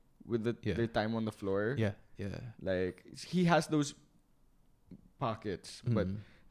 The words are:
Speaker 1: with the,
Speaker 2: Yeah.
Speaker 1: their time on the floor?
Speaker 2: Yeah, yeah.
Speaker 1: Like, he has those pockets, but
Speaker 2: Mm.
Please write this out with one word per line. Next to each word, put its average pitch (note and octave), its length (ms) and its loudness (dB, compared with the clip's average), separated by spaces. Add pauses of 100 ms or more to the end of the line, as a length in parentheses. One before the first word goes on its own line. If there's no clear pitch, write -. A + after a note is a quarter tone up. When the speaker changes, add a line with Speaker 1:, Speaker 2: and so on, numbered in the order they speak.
(260)
Speaker 1:
with A2 180 0
the, A2+ 180 0
Speaker 2:
Yeah. G#2 140 0
Speaker 1:
their A2+ 120 2
time A2 280 0
on A2+ 100 0
the G#2+ 60 -2
floor? G#2 460 0
Speaker 2:
Yeah, G#2 160 2 (240)
yeah. G2 220 -6 (220)
Speaker 1:
Like, F#2 420 0 (240)
he F3+ 180 2
has E3 220 6
those D3 260 2 (1300)
pockets, A2 680 -4
but G#2+ 220 2
Speaker 2:
Mm. G2 100 -4 (340)